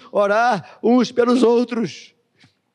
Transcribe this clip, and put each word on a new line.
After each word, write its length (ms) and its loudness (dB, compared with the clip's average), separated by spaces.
orar 720 -2
uns 300 2
pelos 320 0
outros. 720 -2